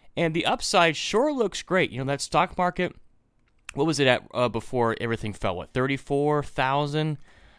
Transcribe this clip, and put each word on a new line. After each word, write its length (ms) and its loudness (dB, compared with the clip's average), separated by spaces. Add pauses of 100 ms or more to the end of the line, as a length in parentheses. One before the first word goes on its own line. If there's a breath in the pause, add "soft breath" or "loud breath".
(160)
And 180 0
the 120 -2
upside 500 2
sure 380 0
looks 280 -2
great. 300 0
You 60 -8
know, 80 -4
that 160 -2
stock 360 0
market, 380 -2 (800)
what 120 0
was 140 2
it 80 6
at, 260 4
uh, 140 2
before 540 -2
everything 320 -4
fell? 240 -4
What, 160 -12
thirty-four 680 0
thousand? 760 -2 (420 soft breath)